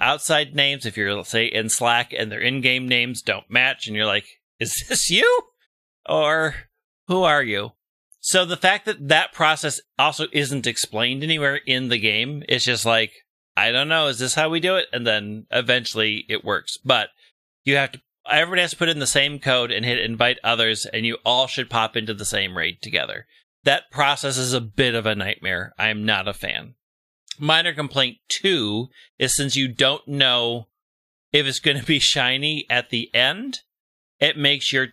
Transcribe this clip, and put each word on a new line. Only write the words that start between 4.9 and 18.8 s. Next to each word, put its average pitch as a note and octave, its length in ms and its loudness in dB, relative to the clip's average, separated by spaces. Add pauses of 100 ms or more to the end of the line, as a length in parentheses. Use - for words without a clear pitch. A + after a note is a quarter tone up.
you? A4+ 300 4 (680)
Or D#3 460 2 (520)
who F#3 160 2
are D3 200 4
you?" G#2+ 300 -4 (460)
So F3+ 260 2
the F3 120 -4
fact G3 280 2
that C#3+ 240 -6
that D#3 220 4
process D#3 480 0 (200)
also D3 320 0
isn't C#3 340 0
explained A#2+ 580 -2
anywhere D3 340 0 (100)
in B2+ 220 0
the A#2+ 100 2
game, A#2 500 -2
it's B2 160 2
just B2 180 0
like, A2+ 280 2 (440)
"I G#2+ 160 2
don't C3+ 180 0
know, D#3+ 180 2
is C3 100 -2
this B2 160 -2
how D#3 160 2
we E3 100 0
do F3+ 160 2
it?" F#3 160 0
And A#2+ 140 -4
then G#2+ 460 -2
eventually A2+ 760 0
it A2 160 -4
works. - 400 -4
But A#2 260 2 (540)
you C#3 140 2
have C#3 140 0
to, - 100 -18 (260)
everybody E3+ 340 2
has F3 100 0
to - 60 -10
put E3+ 120 0